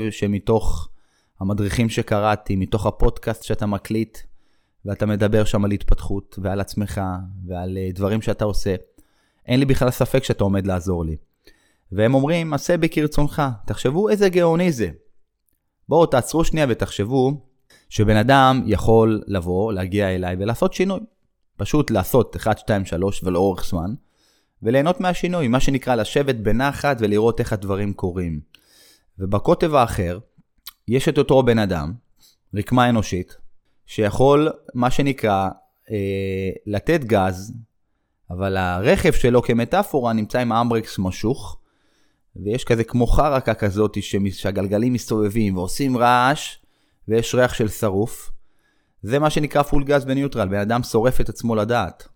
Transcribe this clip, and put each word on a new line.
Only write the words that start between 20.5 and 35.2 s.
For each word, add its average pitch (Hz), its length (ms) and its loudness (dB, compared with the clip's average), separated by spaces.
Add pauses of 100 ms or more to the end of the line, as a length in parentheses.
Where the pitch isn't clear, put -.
שינוי. 196 260 -2 (580)
פשוט 139 340 0
לעשות 104 440 2
אחד, 104 220 -2
שתיים, 101 280 -2
שלוש 95 380 -4
ולאורך 92 420 0
זמן, 90 280 -4 (680)
וליהנות 139 360 2
מהשינוי, 175 480 -2
מה 123 120 4
שנקרא 131 360 2
לשבת 131 400 0
בנחת 123 640 0
ולראות 110 400 2
איך 113 140 -2
הדברים 98 400 -2
קורים. 87 460 -4 (800)
ובקוטב 147 560 0
האחר, 101 440 0 (680)
יש 135 220 0
את 139 80 0
אותו 135 260 4
בן 117 160 4
אדם, 87 340 -2 (600)
רקמה 123 360 2
אנושית, 101 480 -2 (480)
שיכול, 139 640 2 (240)
מה 123 180 0
שנקרא, 107 580 0 (420)